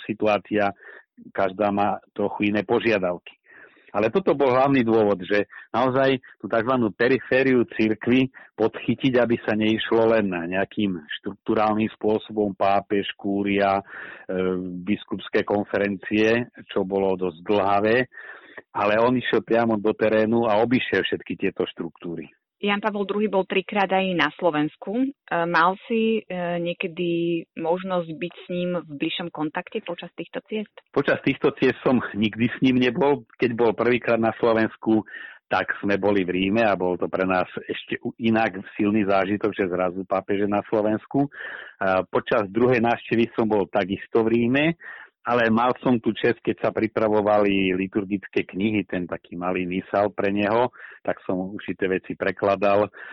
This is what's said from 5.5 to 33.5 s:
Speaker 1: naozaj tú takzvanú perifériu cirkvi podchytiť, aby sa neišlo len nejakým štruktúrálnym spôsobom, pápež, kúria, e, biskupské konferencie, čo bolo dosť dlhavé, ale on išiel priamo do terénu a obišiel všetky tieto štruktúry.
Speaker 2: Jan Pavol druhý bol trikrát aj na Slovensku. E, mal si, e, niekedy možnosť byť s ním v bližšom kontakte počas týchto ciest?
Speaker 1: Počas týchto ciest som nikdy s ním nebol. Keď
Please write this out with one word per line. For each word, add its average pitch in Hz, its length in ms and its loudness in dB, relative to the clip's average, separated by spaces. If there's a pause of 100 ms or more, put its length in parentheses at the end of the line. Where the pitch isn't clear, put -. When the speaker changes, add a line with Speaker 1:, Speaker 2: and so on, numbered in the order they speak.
Speaker 1:
naozaj 131 480 2 (240)
tú 98 80 -10
takzvanú 117 400 2
perifériu 127 720 2 (160)
cirkvi 117 480 2 (320)
podchytiť, 120 640 0
aby 117 240 0
sa 110 80 0
neišlo 113 640 2
len 101 80 0
nejakým 92 720 -2 (240)
štruktúrálnym 107 720 0
spôsobom, 107 640 0
pápež, 98 560 2
kúria, 98 640 0
e, 98 40 -4 (1000)
biskupské 101 640 -4
konferencie, 104 960 0 (240)
čo 104 160 -2
bolo 95 320 0
dosť 90 240 -4
dlhavé, 101 580 2 (800)
ale 104 240 2
on 123 160 4
išiel 117 320 0
priamo 113 320 2
do 104 160 0
terénu 110 480 2
a 107 160 2
obišiel 120 480 2
všetky - 320 -6
tieto 95 240 -2
štruktúry. 82 640 -8 (320)
Speaker 2:
Jan 202 240 -2
Pavol 202 240 -4
druhý 208 240 -2
bol 190 160 0
trikrát 196 400 -2
aj 190 320 0
na 143 160 2
Slovensku. 156 640 -2
E, 262 80 0 (400)
mal 175 400 2
si, 226 320 0
e, 175 400 -6
niekedy 170 800 -2 (160)
možnosť 175 560 -4
byť 170 240 -8
s - 160 -20
ním 180 180 -4 (140)
v 156 160 -20
bližšom 165 320 -6
kontakte 156 480 -8
počas 175 320 -12
týchto - 400 -12
ciest? 214 240 -8 (160)
Speaker 1:
Počas 139 320 0
týchto - 320 0
ciest 131 320 2
som 127 240 4
nikdy 110 400 -2
s - 80 -12
ním 127 240 4
nebol. 127 400 2 (160)
Keď 120 160 0